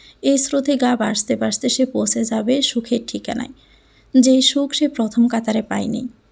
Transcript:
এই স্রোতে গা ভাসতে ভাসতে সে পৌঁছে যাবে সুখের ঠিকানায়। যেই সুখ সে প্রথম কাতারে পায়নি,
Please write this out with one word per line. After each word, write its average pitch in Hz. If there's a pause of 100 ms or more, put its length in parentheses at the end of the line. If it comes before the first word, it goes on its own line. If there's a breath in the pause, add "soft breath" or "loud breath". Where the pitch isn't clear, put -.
(220 loud breath)
এই 269
স্রোতে 277
গা 247
ভাসতে 220
ভাসতে 220
সে 254
পৌঁছে 220
যাবে 226
সুখের 233
ঠিকানায়। - (720 soft breath)
যেই 262
সুখ 277
সে 302
প্রথম 233
কাতারে 226
পায়নি, 208 (240)